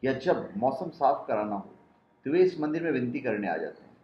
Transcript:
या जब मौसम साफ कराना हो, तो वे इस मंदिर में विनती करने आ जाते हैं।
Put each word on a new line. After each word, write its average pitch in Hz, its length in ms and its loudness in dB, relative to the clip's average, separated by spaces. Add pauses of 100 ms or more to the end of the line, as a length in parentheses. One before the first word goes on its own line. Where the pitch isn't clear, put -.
या 131 100 2
जब 127 440 0
मौसम 135 320 0
साफ - 380 2
कराना 107 280 -2
हो, 95 200 -10 (480)
तो 135 80 -4
वे 175 120 6
इस 175 160 2
मंदिर 151 240 -2
में 165 80 0
विनती 123 280 0
करने 107 280 -2
आ 82 100 0
जाते 80 260 -8
हैं। - 100 -20 (100)